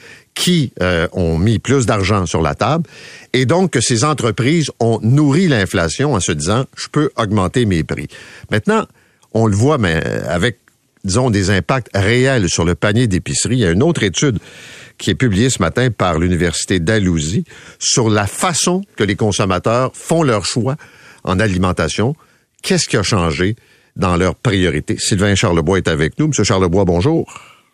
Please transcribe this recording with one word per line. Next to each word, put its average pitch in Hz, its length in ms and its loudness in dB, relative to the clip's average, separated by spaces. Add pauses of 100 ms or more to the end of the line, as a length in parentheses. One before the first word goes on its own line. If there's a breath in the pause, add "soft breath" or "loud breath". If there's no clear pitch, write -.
(340 loud breath)
qui, 170 460 0
euh, 87 320 0
ont 82 240 0
mis 101 220 2
plus 131 260 0
d'argent 101 400 0
sur 85 160 -2
la 76 140 0
table. 143 340 -2 (460 loud breath)
Et 131 100 2
donc, 165 280 2
que 123 80 0
ces 113 240 0
entreprises 139 680 0 (100)
ont 113 220 2
nourri 147 460 4
l'inflation 104 640 0
en 98 60 0
se 92 120 -2
disant, « 90 320 -2 (120)
Je - 120 -12
peux 147 280 0
augmenter 107 500 0
mes 85 180 2
prix. » - 240 -8 (420 loud breath)
Maintenant, 202 360 0 (480 soft breath)
on 113 120 2
le 104 80 2
voit, 131 240 2
mais 82 240 0 (260)
avec, 87 280 -2 (480)
disons, 117 260 0
des 98 200 0
impacts 110 440 -2
réels 117 540 2
sur 85 160 -2
le 85 100 2
panier 110 320 2
d'épicerie. 90 500 -2
Il 131 40 0
y 104 60 2
a 82 40 2
une 90 120 2
autre 160 200 0
étude 147 360 0 (600 loud breath)
qui - 120 -2
est - 40 0
publiée 117 360 2
ce - 120 -2
matin 120 280 0
par 90 280 0
l'Université 87 640 0
Dalhousie 90 640 0 (340 loud breath)
sur 113 320 0
la 104 160 2
façon 180 560 -2 (140)
que 113 80 -2
les 98 120 0
consommateurs 110 800 0
font - 280 0
leur 113 220 0
choix 131 320 -4 (480 loud breath)
en 92 160 0
alimentation. 92 720 0 (480 soft breath)
Qu'est-ce - 260 -2
qui - 80 -2
a 107 60 0
changé 90 540 0 (400 soft breath)
dans 90 200 0
leurs 87 180 2
priorités ? 90 640 0
Sylvain 101 360 0
Charlebois 87 440 2
est 87 100 -2
avec 78 300 0
nous. 151 100 2
Monsieur 120 160 0
Charlebois, 95 400 2
bonjour. 90 480 0 (420 loud breath)